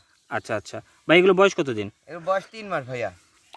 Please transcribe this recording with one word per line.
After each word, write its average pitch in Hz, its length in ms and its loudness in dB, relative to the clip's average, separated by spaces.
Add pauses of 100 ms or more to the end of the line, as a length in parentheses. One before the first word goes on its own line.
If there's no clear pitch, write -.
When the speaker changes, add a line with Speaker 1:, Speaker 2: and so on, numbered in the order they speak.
(300)
Speaker 1:
আচ্ছা, 113 260 -6
আচ্ছা। - 240 -10 (280)
ভাই, 165 100 8
এগুলো 185 160 6
বয়স 190 200 4
কতদিন? 113 360 -4 (160)
Speaker 2:
এর 170 120 -16
বয়স 185 240 -4 (100)
তিন 214 160 -16
মাস 156 180 -6
ভাইয়া। 117 260 -8 (440)